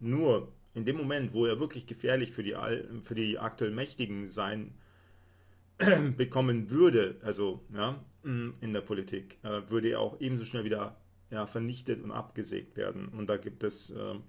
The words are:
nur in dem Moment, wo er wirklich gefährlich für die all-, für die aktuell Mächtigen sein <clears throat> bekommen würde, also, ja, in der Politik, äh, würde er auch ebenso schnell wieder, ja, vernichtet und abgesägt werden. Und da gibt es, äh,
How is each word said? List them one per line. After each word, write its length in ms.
nur 520
in 100
dem 120
Moment, 360
wo 140
er 140
wirklich 260
gefährlich 460
für 100
die 140
all-, 320
für 100
die 240
aktuell 320
Mächtigen 560
sein 480
<clears throat> 380
bekommen 540
würde, 520
also, 500
ja, 300
in 480
der 80
Politik, 600
äh, 260
würde 220
er 100
auch 180
ebenso 280
schnell 180
wieder, 320
ja, 160
vernichtet 560
und 80
abgesägt 680
werden. 320
Und 200
da 80
gibt 280
es, 260
äh, 240